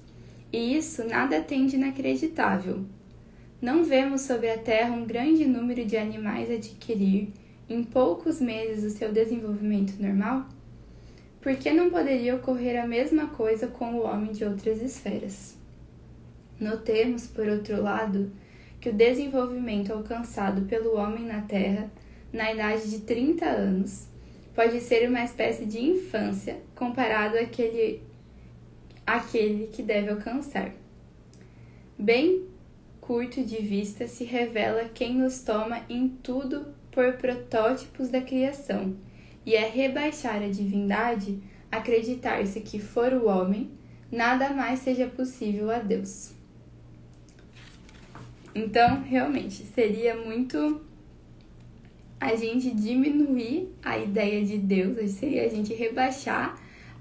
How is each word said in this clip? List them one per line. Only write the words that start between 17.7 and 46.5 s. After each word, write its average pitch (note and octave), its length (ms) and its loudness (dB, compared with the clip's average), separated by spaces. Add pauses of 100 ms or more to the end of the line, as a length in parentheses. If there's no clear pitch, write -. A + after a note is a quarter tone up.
lado, G3+ 480 0 (500)
que - 80 -4
o A3+ 40 0
desenvolvimento B3 1000 2
alcançado G#3+ 680 -4
pelo A3+ 340 0
homem G#3+ 280 -2
na G#3+ 180 -6
Terra, G3+ 480 -2 (420)
na A3 200 -2
idade G#3+ 360 -2
de G#3+ 120 -4
trinta C#4 460 0
anos, G3 600 0 (480)
pode A#3 260 4
ser A#3+ 280 4
uma A#3+ 160 2
espécie A#3 420 -2
de G#3+ 140 -6
infância G#3+ 800 0 (160)
comparado A3+ 640 0
àquele, A3+ 640 0 (1040)
àquele G#3+ 640 0
que - 140 -10
deve G#3 280 0
alcançar. G#3+ 640 -4 (1300)
Bem C4+ 460 4 (560)
curto B3 420 -2
de A3 140 -4
vista G#3 500 -2
se A#3+ 180 -10
revela A3+ 640 0
quem A#3+ 260 -4
nos B3+ 260 2
toma A3 480 -2
em B3 200 0
tudo C4 580 -6 (300)
por B3+ 220 6
protótipos B3 880 0
da B3+ 140 0
criação, B3+ 760 -2 (480)
e A3 100 4
é G#3+ 140 4
rebaixar C4+ 720 0
a G3+ 60 -2
divindade G3+ 880 0 (320)
acreditar-se A3+ 920 0
que, - 160 -8
for B3 340 2
o A#3+ 140 2
homem, G3 440 2 (400)
nada B3 380 2
mais C4 320 -2
seja B3+ 260 0
possível G#3+ 640 -4
a A#3+ 80 0
Deus." - 540 -4 (2250)